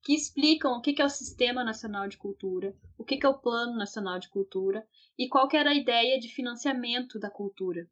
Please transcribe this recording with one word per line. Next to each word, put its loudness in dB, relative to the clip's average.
que 4
explicam 2
o -4
que 0
que 0
é 6
o 2
Sistema -2
Nacional -6
de -10
Cultura, -6
o -12
que -2
que 0
é 8
o 2
Plano -2
Nacional -4
de -10
Cultura -2
e -2
qual 4
que 0
era 6
a 4
ideia 4
de -10
financiamento -4
da -6
cultura. -6